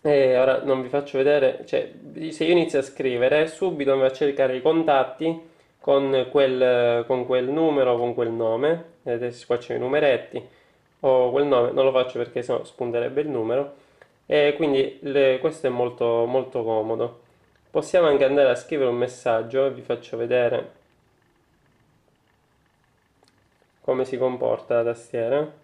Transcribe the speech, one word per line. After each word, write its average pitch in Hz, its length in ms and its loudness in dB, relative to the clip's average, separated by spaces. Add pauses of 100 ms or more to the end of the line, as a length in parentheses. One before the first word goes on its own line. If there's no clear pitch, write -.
E 135 380 4
ora 131 240 2
non 131 180 -2
vi 127 80 -8
faccio 143 300 -4
vedere, 135 480 2
cioè, - 260 -4 (380)
se 160 140 -4
io 165 80 2
inizio 160 260 2
a 135 40 0
scrivere, 135 680 0
subito 156 460 -2
mi 135 60 2
va 131 60 4
a 131 60 2
cercare 135 440 0
i 123 60 -8
contatti 160 880 0 (320)
con 135 500 0
quel, 127 760 2
con 127 200 -2
quel 127 220 0
numero, 139 500 2
con 120 160 -2
quel 117 160 -2
nome, 117 540 -2 (180)
vedete 120 420 -6
qua 123 140 -2
c'è - 160 -8
i 120 40 -4
numeretti, 131 640 0 (580)
o 127 300 4
quel 139 160 2
nome, 127 260 2
non 135 120 2
lo 135 80 2
faccio 127 260 0
perché 120 240 -6
sennò - 200 -4
spunterebbe 120 600 -4
il 156 60 -4
numero, 127 460 -4 (520)
e 147 300 2
quindi 139 460 0
le, 135 380 2
questo 156 260 -4
è 127 40 0
molto, 120 540 0
molto 123 380 -2
comodo. 113 600 -4 (480)
Possiamo 160 380 2
anche 139 160 4
andare 135 260 4
a 120 60 0
scrivere 135 340 -2
un 120 60 -2
messaggio 123 680 -2
e 135 60 0
vi 123 100 -14
faccio 117 360 -8
vedere 120 560 -2 (3000)
come 131 240 -4
si 127 140 -8
comporta 123 560 -2
la 117 180 0
tastiera. 127 600 -4 (120)